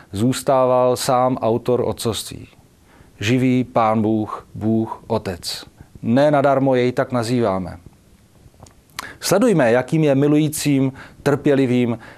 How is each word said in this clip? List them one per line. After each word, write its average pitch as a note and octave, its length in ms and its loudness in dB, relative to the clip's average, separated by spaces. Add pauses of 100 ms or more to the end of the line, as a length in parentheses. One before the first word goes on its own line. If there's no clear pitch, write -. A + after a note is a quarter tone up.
(120)
zůstával B2+ 840 2
sám B2+ 420 0
autor A#2+ 440 0
otcovství. A2 640 -6 (720)
Živý B2+ 440 0
Pán A#2 380 0
Bůh, G#2+ 540 -4
Bůh A2 520 -2
Otec. - 580 -6 (360)
Ne C3 300 2
nadarmo C3+ 440 2
jej B2 160 2
tak B2+ 200 -4
nazýváme. G#2+ 680 -2 (1400)
Sledujme, F3 520 2
jakým B2+ 320 2
je C#3+ 120 2
milujícím, C#3+ 760 0 (300)
trpělivým, C3 760 2 (180)